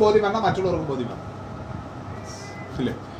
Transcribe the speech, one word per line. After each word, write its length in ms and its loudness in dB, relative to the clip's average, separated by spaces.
ബോധ്യം 220 8
വേണം, 200 2
മറ്റുള്ളവർക്കും 440 2
ബോധ്യം 200 -2
വേണം. 160 -10
ഇല്ലേ? 140 0